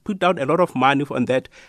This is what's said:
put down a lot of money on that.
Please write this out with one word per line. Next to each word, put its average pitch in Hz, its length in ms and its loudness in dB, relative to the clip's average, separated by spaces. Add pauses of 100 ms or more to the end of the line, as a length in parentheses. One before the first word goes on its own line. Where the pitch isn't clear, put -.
put 202 140 -6
down 180 220 0
a 139 60 -4
lot 156 140 0
of 175 160 0
money 139 340 2
on 127 160 -2
that. 127 240 -2 (200)